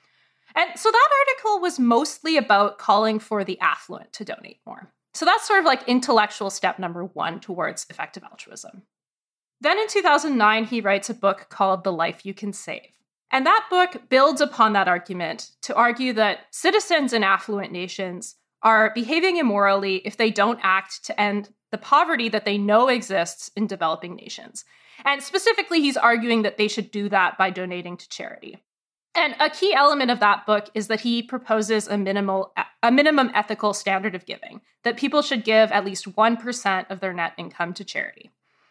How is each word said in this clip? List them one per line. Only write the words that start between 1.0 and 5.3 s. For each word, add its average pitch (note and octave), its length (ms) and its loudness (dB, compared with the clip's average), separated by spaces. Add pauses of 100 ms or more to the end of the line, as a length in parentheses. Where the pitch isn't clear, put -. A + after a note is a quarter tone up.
article A4 340 -2
was F4 160 -2
mostly C4 580 0
about G#3 440 2
calling G#3+ 400 2
for G#3 240 -4
the F#3 160 -8
affluent - 540 -4
to G#3 120 -14
donate - 400 -14
more. - 260 -18 (220)
So - 100 -10
that's G4+ 240 2